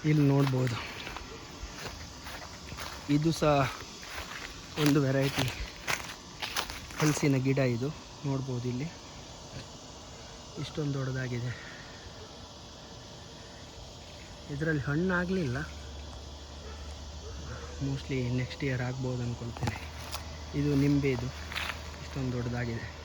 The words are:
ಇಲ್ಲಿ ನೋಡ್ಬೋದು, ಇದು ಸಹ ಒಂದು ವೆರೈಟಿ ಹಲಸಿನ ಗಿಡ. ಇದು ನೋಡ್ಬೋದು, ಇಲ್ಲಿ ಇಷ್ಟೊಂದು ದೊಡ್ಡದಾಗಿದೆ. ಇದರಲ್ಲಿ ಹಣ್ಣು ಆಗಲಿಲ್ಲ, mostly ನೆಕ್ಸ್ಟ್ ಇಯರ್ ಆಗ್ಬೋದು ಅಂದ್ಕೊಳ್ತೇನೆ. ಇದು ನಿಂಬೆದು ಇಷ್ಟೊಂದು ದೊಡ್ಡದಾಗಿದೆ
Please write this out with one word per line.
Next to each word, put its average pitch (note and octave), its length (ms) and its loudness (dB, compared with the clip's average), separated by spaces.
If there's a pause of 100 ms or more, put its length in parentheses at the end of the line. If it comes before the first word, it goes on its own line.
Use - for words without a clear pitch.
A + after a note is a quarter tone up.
ಇಲ್ಲಿ D3+ 240 8
ನೋಡ್ಬೋದು, C3 460 6 (2500)
ಇದು D3+ 200 6
ಸಹ C#3+ 400 6 (1040)
ಒಂದು D3 240 8
ವೆರೈಟಿ C3+ 440 4 (1500)
ಹಲಸಿನ D3 380 6
ಗಿಡ. C3+ 220 4
ಇದು B2+ 300 4 (380)
ನೋಡ್ಬೋದು, B2+ 420 0
ಇಲ್ಲಿ B2 160 0 (1800)
ಇಷ್ಟೊಂದು C#3+ 340 0
ದೊಡ್ಡದಾಗಿದೆ. B2+ 760 -2 (2750)
ಇದರಲ್ಲಿ D3+ 280 2
ಹಣ್ಣು D#3+ 320 4
ಆಗಲಿಲ್ಲ, F3 420 2 (2250)
mostly C3 520 0
ನೆಕ್ಸ್ಟ್ B2+ 280 -2
ಇಯರ್ B2+ 180 2
ಆಗ್ಬೋದು B2+ 400 0
ಅಂದ್ಕೊಳ್ತೇನೆ. A#2 580 -2 (760)
ಇದು C#3+ 160 6
ನಿಂಬೆದು C#3 520 6 (760)
ಇಷ್ಟೊಂದು C3 300 -2
ದೊಡ್ಡದಾಗಿದೆ A#2+ 600 -2 (120)